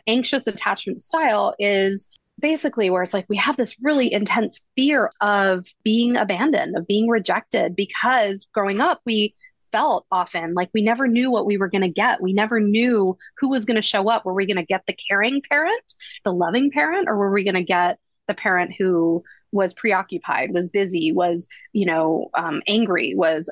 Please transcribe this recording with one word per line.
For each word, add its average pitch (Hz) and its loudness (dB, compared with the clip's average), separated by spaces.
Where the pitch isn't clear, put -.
anxious 254 0
attachment 202 -6
style 214 0
is 196 0
basically 202 0
where 180 2
it's 180 -6
like, 190 -2
we 208 -2
have 254 0
this 233 -2
really 269 2
intense - -2
fear 269 2
of 196 2
being 233 2
abandoned, 202 0
of 165 -6
being 214 2
rejected, 202 0
because 202 0
growing 196 -2
up, 320 0
we 214 0
felt 226 0
often 175 -2
like 180 -2
we 214 2
never 233 2
knew 240 2
what 220 0
we 202 0
were 196 0
gonna 190 0
get. 208 0
We 185 -2
never 214 2
knew 214 2
who 277 0
was 262 0
gonna 220 0
show 208 0
up. 226 0
Were 185 -4
we 196 0
gonna 175 -6
get 190 -2
the 190 -6
caring 220 0
parent, 330 -2
the 190 0
loving 185 2
parent, 320 0
or 214 0
were 202 0
we 202 2
gonna 185 0
get 175 0
the 202 -2
parent 180 0
who 170 2
was 190 2
preoccupied, 185 -2
was 175 -2
busy, 175 0
was, 175 0
you 202 2
know, 160 0
um, 160 -2
angry, 190 0
was 160 0